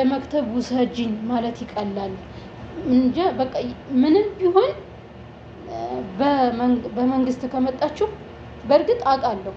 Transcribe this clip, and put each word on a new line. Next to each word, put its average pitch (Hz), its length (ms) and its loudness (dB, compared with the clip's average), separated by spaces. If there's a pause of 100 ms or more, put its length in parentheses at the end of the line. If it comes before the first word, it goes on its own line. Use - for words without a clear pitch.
መክተብ 269 460 0
ውሰጂኝ" 240 640 0 (120)
ማለት 233 340 -2
ይቀላል። 202 560 -6 (760)
እንጃ 254 300 4 (140)
በቃ 254 220 -2 (400)
ምንም 311 400 6
ቢሆን 370 380 4 (1400)
በመንግ-፣ 247 760 2
በመንግስት 254 580 0
ከመጣችሁ፣ 269 600 0 (560)
በእርግጥ 311 400 4
አውቃለሁ። 226 540 0